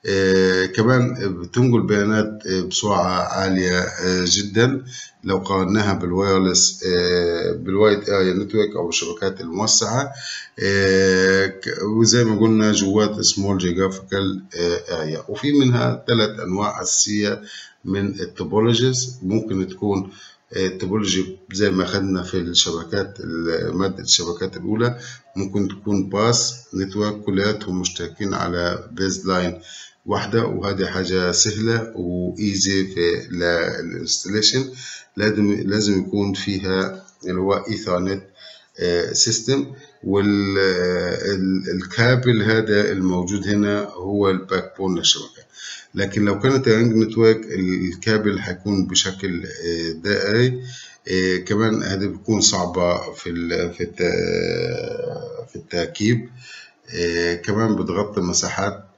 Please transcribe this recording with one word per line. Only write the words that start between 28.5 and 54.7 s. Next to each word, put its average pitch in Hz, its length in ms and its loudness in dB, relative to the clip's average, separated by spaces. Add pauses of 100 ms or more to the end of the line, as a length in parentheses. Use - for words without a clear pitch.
بيز 92 340 -4
لاين 90 340 0 (460)
واحدة، 113 380 0
وهذه 98 420 -2
حاجة 90 460 -2
سهلة 110 640 0
وإيزي 95 880 -2
في 85 440 -2
ال-، 87 120 -4 (380)
الانستليشن. 90 920 -2 (460)
لازم، 104 360 2
لازم 101 480 0
يكون 101 340 -2
فيها 95 680 -4 (200)
اللي 90 160 -4
هو 95 120 0
Ethernet، 95 680 -2 (560)
آه، 87 340 0
system، 135 540 0 (380)
وال-، 98 540 2
آه، 90 760 0
ال-، 95 400 0
الكابل 120 680 2
هذا 104 500 4
الموجود 92 560 0
هنا 104 320 2
هو 101 500 0
الباك 92 480 -2
بون 92 200 -2
للشبكة. - 440 -2 (520)
لكن 98 300 0
لو 98 140 2
كانت 135 300 2
رينج 113 280 4
نتورك 110 400 6
ال-، 92 520 -2
الكابل 101 520 0
حيكون 95 460 -2
بشكل، 90 580 -2
آه، 82 480 -6
دائري. 104 680 2 (460)
آه، 92 280 2
كمان 107 460 0
هذه 98 240 -4
بتكون 95 340 -2
صعبة 87 720 0
في - 180 -10
ال-، 87 440 -4
في - 80 -8
الت-، 50 1700 -4